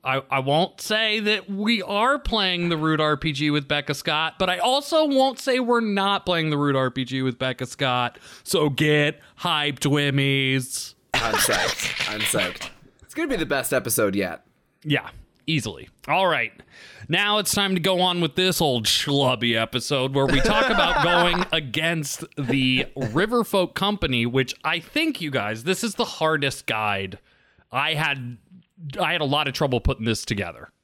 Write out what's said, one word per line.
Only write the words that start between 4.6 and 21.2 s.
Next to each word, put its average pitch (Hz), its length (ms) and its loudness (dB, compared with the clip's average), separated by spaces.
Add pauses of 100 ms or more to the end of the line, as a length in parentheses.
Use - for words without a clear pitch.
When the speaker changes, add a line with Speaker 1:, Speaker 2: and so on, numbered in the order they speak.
Speaker 1:
won't 262 320 2
say 254 220 0
we're 240 200 2
not 196 460 0
playing 165 240 2
the 147 80 0
Root 143 180 2
R 131 140 2
P 127 160 -4
G 131 160 -4
with 127 160 -2
Becca 131 260 -4
Scott. 123 540 -2 (240)
So 151 260 0
get 151 500 2 (220)
hyped, 147 460 -2
Wimmies. 135 1040 0 (220)
Speaker 2:
I'm 113 220 0
psyched. - 800 -2
I'm 107 60 -6
psyched. 101 480 -4 (320)
It's - 140 -20
gonna 320 140 -4
be 262 80 0
the 156 100 -2
best 135 260 -2
episode 110 420 0
yet. 92 300 -4 (380)
Speaker 1:
Yeah, 143 260 -2 (380)
easily. 107 420 -4 (180)
All 180 200 2
right. 127 260 0 (560)
Now 202 300 2
it's 202 160 -2
time 196 200 0
to 175 60 0
go 180 220 2
on 180 180 0
with 160 140 -2
this 185 260 2
old 127 240 2
schlubby 123 720 2
episode 127 560 -2
where 139 120 4
we 160 140 4
talk 220 280 2
about 180 340 2
Speaker 2:
<laughs> - 0 -
Speaker 1:
going 175 500 2